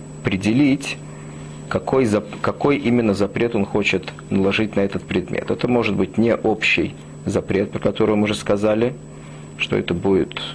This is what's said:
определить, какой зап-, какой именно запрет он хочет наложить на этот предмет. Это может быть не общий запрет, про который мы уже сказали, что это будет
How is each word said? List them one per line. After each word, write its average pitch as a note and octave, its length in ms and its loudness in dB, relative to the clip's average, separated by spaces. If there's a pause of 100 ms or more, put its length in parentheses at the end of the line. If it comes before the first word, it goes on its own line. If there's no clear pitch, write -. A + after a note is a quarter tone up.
(220)
определить, A2+ 760 2 (720)
какой C3 340 2
зап-, G#2 380 0
какой C#3 340 2
именно A2+ 380 4
запрет G2+ 420 0
он G2+ 80 2
хочет G2+ 480 0 (160)
наложить G2+ 480 2
на G2+ 40 4
этот G2 240 0
предмет. - 460 -2
Это - 180 0
может A2+ 280 2
быть F#2+ 220 0
не A2+ 160 4
общий - 600 0 (300)
запрет, G2 460 0
про - 80 -6
который G#2+ 360 2
мы G#2 100 4
уже G#2 100 2
сказали, G#2+ 580 2 (640)
что - 200 -2
это G2 180 0
будет F#2 480 2 (120)